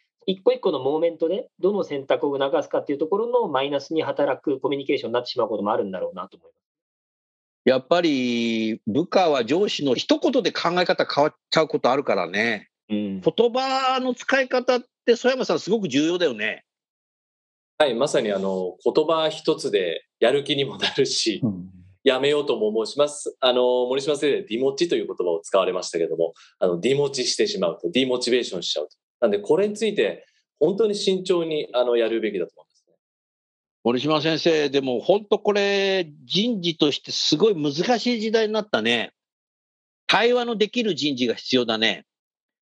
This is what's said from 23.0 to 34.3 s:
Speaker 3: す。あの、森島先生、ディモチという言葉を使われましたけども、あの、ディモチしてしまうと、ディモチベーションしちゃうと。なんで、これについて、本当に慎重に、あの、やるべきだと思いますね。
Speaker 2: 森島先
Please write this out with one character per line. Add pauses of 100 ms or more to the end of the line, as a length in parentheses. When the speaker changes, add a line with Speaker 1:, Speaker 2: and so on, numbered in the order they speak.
Speaker 3:
す。
あ
の、
森
島
先
生、
デ
ィ
モ
チ
と
い
う
言
葉
を
使
わ
れ
ま
し
た
け
ど
も、 (260)
あ
の、
デ
ィ
モ
チ
し
て
し
ま
う
と、
デ
ィ
モ
チ
ベ
ー
シ
ョ
ン
し
ち
ゃ
う
と。 (240)
な
ん
で、
こ
れ
に
つ
い
て、 (340)
本
当
に
慎
重
に、
あ
の、
や
る
べ
き
だ
と
思
い
ま
す
ね。 (880)
Speaker 2:
森
島
先